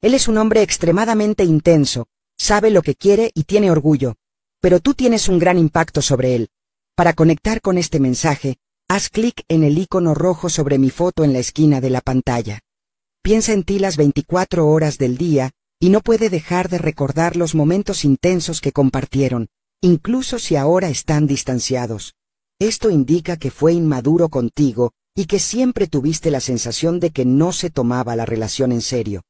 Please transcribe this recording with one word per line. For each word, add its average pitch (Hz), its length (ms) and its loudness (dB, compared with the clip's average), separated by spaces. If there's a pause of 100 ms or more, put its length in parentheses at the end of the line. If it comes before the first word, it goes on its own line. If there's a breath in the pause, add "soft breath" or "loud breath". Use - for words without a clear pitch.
Él 233 140 2
es 262 140 2
un 214 100 2
hombre 220 240 4
extremadamente 208 800 0
intenso, 156 640 2 (320)
sabe 208 320 2
lo 185 120 4
que 139 120 -2
quiere 208 400 2
y 156 100 -2
tiene 196 260 2
orgullo. 139 440 2 (460)
Pero 180 180 4
tú - 160 0
tienes 233 340 0
un 180 120 2
gran 180 180 2
impacto 160 440 0
sobre 127 340 0
él. 117 140 -4 (440)
Para 175 180 2
conectar 165 480 2
con 180 180 0
este 160 200 -2
mensaje, 135 600 -2 (300)
haz 190 220 -2
clic 233 380 -4
en 165 160 2
el 147 120 2
icono 175 380 0
rojo 170 340 -2
sobre 143 300 0
mi 135 120 2
foto 170 340 -2
en 143 80 2
la 127 80 -2
esquina 147 400 2
de 131 100 -2
la 127 120 0
pantalla. 120 580 -4 (640)
Piensa 220 300 2
en 196 120 0
ti 196 160 -2
las 190 160 -2
veinticuatro 156 720 0
horas 156 300 0
del 127 200 -2
día 143 320 0 (300)
y 180 100 4
no 202 100 4
puede 226 300 0
dejar 180 380 -4
de 175 100 -4
recordar 160 560 -2
los 165 220 -2
momentos 175 480 0
intensos 160 560 0
que 139 100 -2
compartieron, 131 800 -2 (320)
incluso 226 580 0
si - 160 -2
ahora 165 360 0
están 151 360 0
distanciados. 123 880 -4 (480)
Esto 220 280 -2
indica 165 480 0
que 135 120 -6
fue 160 220 2
inmaduro 156 560 0
contigo 123 640 -2 (240)
y 196 80 -2
que 196 140 -2
siempre 233 480 -2
tuviste 156 440 -2
la 135 100 -2
sensación 131 600 -4
de 170 80 0
que 135 160 -4
no 147 280 2
se 175 180 -6
tomaba 120 460 -4
la 117 100 -4
relación 117 440 -2
en 117 120 -2
serio. 104 480 -6